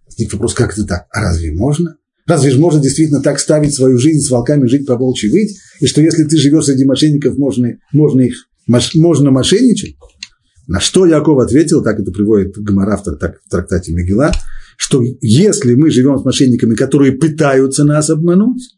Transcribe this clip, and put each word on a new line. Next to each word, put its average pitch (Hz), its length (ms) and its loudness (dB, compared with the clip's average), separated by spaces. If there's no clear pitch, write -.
возник - 280 -10
вопрос: - 220 -6
«Как - 180 -2
это 104 120 -6
так? 87 260 -8
А 104 100 -6
разве 82 320 -4
можно? 147 420 -4
Разве 143 240 2
же 123 80 2
можно 156 200 2
действительно 143 440 0
так 143 160 -2
ставить 151 340 0
свою 131 240 2
жизнь, 147 260 2
с - 60 -4
волками 127 380 0
жить, 139 180 0
по 127 100 -2
волчьи 123 360 -2
выть? 208 260 0
И 143 80 0
что - 120 -2
если 156 260 2
ты 156 120 0
живёшь 147 280 2
среди 135 200 0
мошенников, 135 540 0
можно, 123 300 -2
можно 143 300 2
их, - 240 -4
мош-, 117 260 0
можно 156 380 4
мошенничать?» 190 640 0
На 87 120 -4
что 185 280 2
Яков 151 320 2
ответил, 139 420 2
так 110 180 -2
это 101 120 -6
приводит 101 440 0
Гемара 101 420 -2
в - 60 -10
трак-, 76 160 -8
так, 92 240 -8
в - 60 -20
трактате 87 440 -4
Мегила, 98 380 0
что 131 260 -2
если 127 520 2
мы 151 160 4
живём 135 300 2
с 104 40 -8
мошенниками, 123 520 0
которые 135 380 2
пытаются 139 720 0
нас 151 280 0
обмануть, 175 500 0